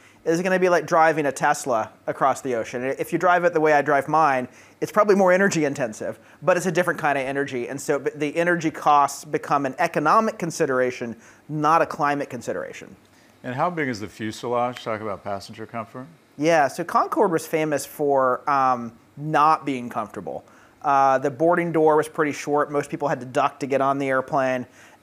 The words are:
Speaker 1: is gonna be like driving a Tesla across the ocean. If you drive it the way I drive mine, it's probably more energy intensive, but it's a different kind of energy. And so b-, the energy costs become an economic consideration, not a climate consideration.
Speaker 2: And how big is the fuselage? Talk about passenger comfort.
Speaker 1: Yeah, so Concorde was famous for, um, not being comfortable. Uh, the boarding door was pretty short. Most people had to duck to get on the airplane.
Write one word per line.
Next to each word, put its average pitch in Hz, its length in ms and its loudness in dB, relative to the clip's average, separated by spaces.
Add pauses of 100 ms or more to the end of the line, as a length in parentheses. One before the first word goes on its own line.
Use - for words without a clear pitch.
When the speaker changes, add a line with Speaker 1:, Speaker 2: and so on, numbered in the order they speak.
(260)
Speaker 1:
is 165 160 0
gonna 185 180 0
be 185 80 2
like 170 180 2
driving 160 420 4
a 131 40 0
Tesla 143 580 -2 (160)
across 135 360 0
the 127 140 -4
ocean. 120 280 -6
If 143 300 -6
you 165 40 0
drive 175 280 4
it 170 80 2
the 160 80 0
way 156 100 4
I 143 100 4
drive 139 280 0
mine, 143 400 2 (320)
it's - 100 -4
probably 208 240 4
more 190 160 6
energy 185 320 4
intensive, 127 560 -4 (220)
but 175 160 2
it's 170 80 -4
a 185 60 -2
different 170 280 0
kind 143 180 0
of 135 80 -2
energy. 135 440 -4
And 135 100 -8
so 143 180 -2
b-, 139 160 -4
the 147 220 -4
energy 170 360 0
costs 147 520 2
become 147 420 -2
an 131 140 -4
economic 175 580 2
consideration, 127 760 -2 (320)
not 156 340 2
a 147 40 2
climate 143 440 -2
consideration. - 640 -10 (480)
Speaker 2:
And 123 140 -8
how 160 140 0
big 160 180 -4
is 110 140 -6
the 101 80 -10
fuselage? 120 720 -6
Talk 110 160 -6
about 101 240 -8
passenger 101 420 -10
comfort. 123 420 -14 (300)
Speaker 1:
Yeah, 151 300 2
so 165 160 -6
Concorde 247 480 0
was 160 160 -2
famous 156 380 -2
for, 135 640 0
um, 127 420 0 (240)
not 151 500 2
being 127 220 -6
comfortable. 101 560 -8 (360)
Uh, 135 380 4
the 139 120 0
boarding 170 420 0
door 156 260 4
was 151 100 2
pretty 156 240 -2
short. 147 400 -2
Most 143 180 -2
people 147 180 -4
had 135 120 -2
to 123 60 -12
duck 131 340 -2
to 143 60 -6
get 131 160 0
on 139 160 2
the 139 100 -4
airplane. 131 580 -2 (380)